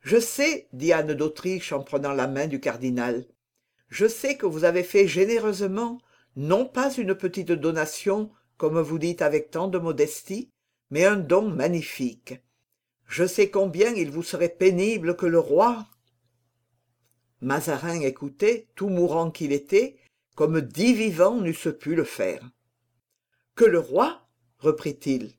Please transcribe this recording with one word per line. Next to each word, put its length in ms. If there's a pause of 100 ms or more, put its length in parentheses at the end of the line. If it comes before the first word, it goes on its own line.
« 0
Je 160
sais, » 540
dit 200
Anne 220
d'Autriche 580
en 100
prenant 300
la 140
main 220
du 120
cardinal, « 640 (640)
je 180
sais 300
que 100
vous 180
avez 180
fait 240
généreusement, 960 (360)
non 300
pas 260
une 220
petite 380
donation, 760 (280)
comme 220
vous 180
dites 240
avec 280
tant 180
de 100
modestie, 720 (400)
mais 160
un 100
don 320
magnifique. 840 (720)
Je 200
sais 240
combien 440
il 160
vous 120
serait 260
pénible 680
que 100
le 120
roi. » 480 (1500)
Mazarin 600
écoutait, 720
tout 140
mourant 420
qu'il 220
était, 440 (380)
comme 260
dix 340
vivants 460
n'eussent 380
pu 160
le 100
faire. « 380 (1120)
Que 100
le 140
roi, » 480 (320)
reprit-il. 800